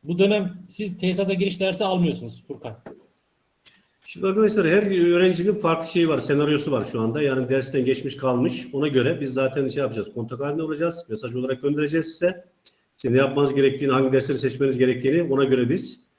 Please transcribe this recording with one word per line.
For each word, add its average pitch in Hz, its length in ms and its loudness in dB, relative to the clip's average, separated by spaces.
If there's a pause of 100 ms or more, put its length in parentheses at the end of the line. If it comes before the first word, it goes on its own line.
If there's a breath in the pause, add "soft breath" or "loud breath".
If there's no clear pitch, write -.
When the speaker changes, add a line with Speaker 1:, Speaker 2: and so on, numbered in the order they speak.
Speaker 1:
Bu 170 160 -4
dönem 202 480 0
siz 208 300 -8
tesisata 185 360 0
giriş 185 260 -2
dersi 190 260 -2
almıyorsunuz 165 640 -2
Furkan. 123 320 -12 (1300 soft breath)
Speaker 2:
Şimdi 185 220 -4
arkadaşlar 208 400 4
her 185 460 4
öğrencinin 180 420 4
farklı 165 340 -2
şeyi 170 200 2
var, 143 100 2
senaryosu 147 520 0
var 110 140 0
şu 117 160 -4
anda. 113 200 0
Yani 131 280 0
dersten 131 360 0
geçmiş 131 320 -2
kalmış. 127 560 -2
Ona 143 140 0
göre 139 340 2
biz 131 120 -6
zaten 131 340 0
şey 143 140 -4
yapacağız, 117 320 -4
kontak 120 260 -8
halinde 147 240 -4
olacağız. 160 460 -4
Mesaj 113 260 -8
olarak 127 260 -4
göndereceğiz 147 500 -2
size. 175 340 -2 (520 soft breath)
İşte 120 160 -2
ne 127 40 6
yapmanız 139 380 2
gerektiğini, 139 360 2
hangi 131 220 2
dersleri 131 260 2
seçmeniz 131 380 0
gerektiğini 131 560 2
ona 139 100 4
göre 123 260 2
biz, - 380 -4 (120)